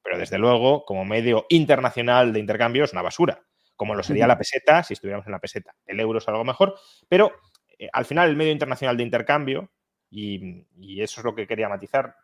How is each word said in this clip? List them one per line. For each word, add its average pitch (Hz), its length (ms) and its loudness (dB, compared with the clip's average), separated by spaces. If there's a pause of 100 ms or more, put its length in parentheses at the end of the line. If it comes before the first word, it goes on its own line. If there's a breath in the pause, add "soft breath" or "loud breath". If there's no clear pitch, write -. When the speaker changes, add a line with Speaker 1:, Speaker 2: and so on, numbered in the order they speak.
Speaker 1:
Pero, 90 160 -4
desde 87 200 -4
luego, 123 460 4
como 95 200 -6
medio 110 440 0
internacional 127 840 4
de 107 80 -2
intercambio 117 440 0
es - 80 -2
una 90 100 -4
basura, 147 400 -4 (340)
como 104 180 -4
lo 101 80 -4
sería 104 220 0
Speaker 2:
Ujú. 117 40 6
Speaker 1:
la 101 100 6
peseta 151 440 2
si - 120 -10
estuviéramos 101 320 -10
en 107 60 -10
la 95 60 -8
peseta. - 360 -12 (120)
El 98 140 -6
euro 110 180 0
es 107 100 -8
algo 110 160 -2
mejor, 190 300 0 (340 loud breath)
pero, 190 240 6 (460)
eh, 104 140 -16
al 127 120 -2
final 170 260 2
el 147 60 0
medio 156 160 2
internacional 131 440 -2
de 120 80 -2
intercambio, 135 640 -2 (420)
y, 95 540 -10 (100)
y 98 260 -10
eso 107 180 -8
es 110 40 -10
lo 113 120 -4
que 107 100 -6
quería 110 220 -4
matizar, 101 560 -6